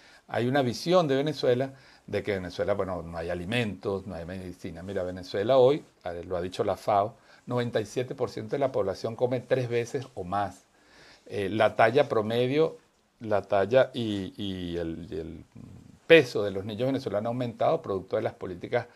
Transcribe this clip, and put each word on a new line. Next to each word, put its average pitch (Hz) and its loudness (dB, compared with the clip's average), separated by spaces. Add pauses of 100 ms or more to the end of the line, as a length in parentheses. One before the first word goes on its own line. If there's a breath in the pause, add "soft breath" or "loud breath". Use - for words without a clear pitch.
(280 soft breath)
Hay 117 -2
una 139 2
visión 165 2
de 135 2
Venezuela 135 0 (320 loud breath)
de 101 -4
que 104 -2
Venezuela, 92 -2
bueno, 92 -4
no 85 -10
hay 85 -6
alimentos, 98 -4
no 95 -10
hay 82 -10
medicina. 92 -12
Mira, 95 -6
Venezuela 98 0
hoy, 139 6 (200)
eh, 87 -8
lo 92 -4
ha 87 -2
dicho 92 -4
la 95 0
fao, 107 0 (300 loud breath)
noventa 120 -2
y 107 -4
siete 127 -4
por 117 -4
ciento 110 -6
de 139 -2
la 139 0
población 104 -2
come 127 0
tres 123 0
veces 120 -2
o 95 -8
más. 98 -4 (600 loud breath)
Eh, 104 -2
la 107 4
talla 127 6
promedio, 123 0 (420)
la 104 0
talla 104 4
y, 104 -4
y 92 -6
el, 82 -6
y 87 -8
el 82 -10 (640)
peso 139 8
de 101 0
los 95 -4
niños 110 -4
venezolanos 113 -2
ha 117 -2
aumentado 127 -2
producto 95 -4
de 110 0
las 113 -4
políticas 110 -4